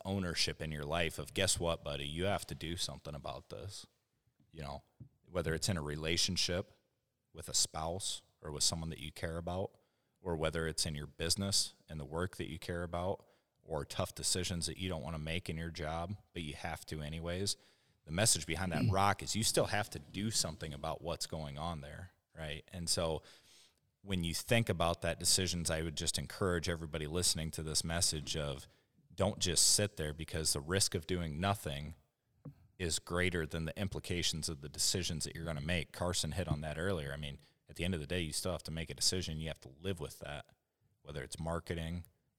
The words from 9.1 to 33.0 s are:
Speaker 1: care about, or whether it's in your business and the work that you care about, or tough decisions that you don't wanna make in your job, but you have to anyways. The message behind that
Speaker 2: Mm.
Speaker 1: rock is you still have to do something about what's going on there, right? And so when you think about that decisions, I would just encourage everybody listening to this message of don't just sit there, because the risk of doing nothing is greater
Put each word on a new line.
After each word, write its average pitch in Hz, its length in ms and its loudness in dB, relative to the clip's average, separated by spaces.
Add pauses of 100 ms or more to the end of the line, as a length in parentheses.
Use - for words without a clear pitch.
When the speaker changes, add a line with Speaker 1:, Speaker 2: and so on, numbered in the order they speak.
Speaker 1:
care 82 240 -4
about, 87 340 -2 (500)
or 87 140 0
whether 80 320 2
it's - 180 0
in 82 100 -2
your 73 120 -4
business - 680 2 (140)
and 78 120 -6
the 71 40 -6
work 82 320 -2
that 87 120 -4
you 82 100 -6
care 87 240 -4
about, 87 400 -2 (400)
or 80 220 -2
tough - 300 -2
decisions 87 500 0
that 76 120 -4
you 92 120 -2
don't 80 140 -2
wanna 80 160 -4
make 80 300 -2
in 80 80 -4
your 82 140 -4
job, 82 420 -2 (200)
but 87 100 -4
you 73 120 -6
have 80 320 -6
to 78 140 -6
anyways. 85 540 -2 (500)
The 76 60 -10
message 85 340 4
behind 85 280 0
that 76 100 2
Speaker 2:
Mm. 107 80 6
Speaker 1:
rock 98 320 6
is - 120 -2
you 107 80 2
still 131 240 4
have 104 240 0
to - 80 -6
do 95 320 -4
something 82 420 0
about 73 280 -4
what's 82 240 -2
going 73 320 -6
on 80 240 -2
there, 80 300 -12 (220)
right? 78 380 -6
And 87 160 -4
so 82 340 2 (840)
when 95 200 0
you 82 100 0
think 117 360 4
about 85 320 2
that 82 180 0
decisions, 87 500 4
I 80 120 0
would 80 160 -4
just 80 200 0
encourage 87 520 0
everybody 80 380 -2
listening 80 440 2
to 80 120 -6
this 78 200 0
message 82 540 0
of 71 280 -2 (480)
don't - 260 2
just 87 280 6
sit - 300 6
there, 76 160 0
because 80 400 0
the 71 80 0
risk 92 340 4
of 85 120 -4
doing 85 340 0
nothing 80 540 0 (840)
is 85 200 2
greater 87 460 2